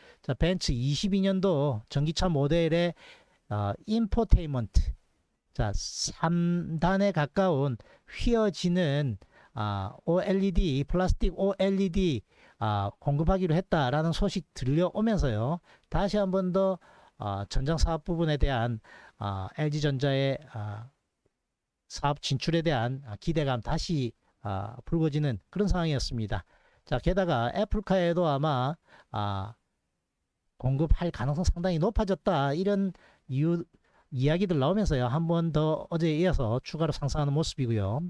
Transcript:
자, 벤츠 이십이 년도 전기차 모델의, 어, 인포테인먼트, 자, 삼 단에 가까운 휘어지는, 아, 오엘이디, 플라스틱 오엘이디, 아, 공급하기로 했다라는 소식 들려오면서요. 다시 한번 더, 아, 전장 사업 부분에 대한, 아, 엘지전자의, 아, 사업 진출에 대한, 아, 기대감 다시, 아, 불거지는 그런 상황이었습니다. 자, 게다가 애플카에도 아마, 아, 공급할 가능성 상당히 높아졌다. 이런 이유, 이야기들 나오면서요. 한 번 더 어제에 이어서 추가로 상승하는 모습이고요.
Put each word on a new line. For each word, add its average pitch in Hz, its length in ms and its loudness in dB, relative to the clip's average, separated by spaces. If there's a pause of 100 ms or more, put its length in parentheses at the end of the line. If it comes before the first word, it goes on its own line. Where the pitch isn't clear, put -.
(220)
자, 135 120 -2
벤츠 170 380 0
이십이 143 500 0
년도 175 680 2
전기차 156 400 0
모델의, 165 640 2 (560)
어, 104 220 -2 (140)
인포테인먼트, 196 960 2 (720)
자, 107 220 -2
삼 170 1040 -2
단에 190 320 2
가까운 147 680 0 (320)
휘어지는, 175 1080 0 (360)
아, 101 420 -4 (100)
오엘이디, 180 840 2
플라스틱 185 500 0
오엘이디, 190 840 0 (340)
아, 104 400 0
공급하기로 165 560 0
했다라는 156 600 0
소식 - 420 -2
들려오면서요. 151 1040 0 (300)
다시 190 280 0
한번 190 360 0
더, 190 260 2 (380)
아, 101 320 -4
전장 139 280 0
사업 165 280 0
부분에 165 320 0
대한, 120 420 0 (400)
아, 98 380 -6
엘지전자의, 139 840 0 (140)
아, 107 360 -10 (1000)
사업 - 360 -4
진출에 160 400 0
대한, 135 420 0
아, 104 140 -12
기대감 139 420 0
다시, 143 520 -2 (280)
아, 101 440 -6
불거지는 151 540 0 (120)
그런 202 160 0
상황이었습니다. 123 760 0 (420)
자, 135 120 -2
게다가 165 560 2
애플카에도 185 760 2
아마, 139 480 0 (360)
아, 101 420 -4 (1040)
공급할 151 540 2
가능성 123 320 -2
상당히 175 340 0
높아졌다. 180 760 0
이런 196 400 0 (340)
이유, 160 360 0 (480)
이야기들 156 480 2
나오면서요. 147 480 2
한 160 200 0
번 170 240 0
더 156 380 0
어제에 160 300 0
이어서 131 440 0
추가로 156 300 -4
상승하는 143 400 -2
모습이고요. 117 760 0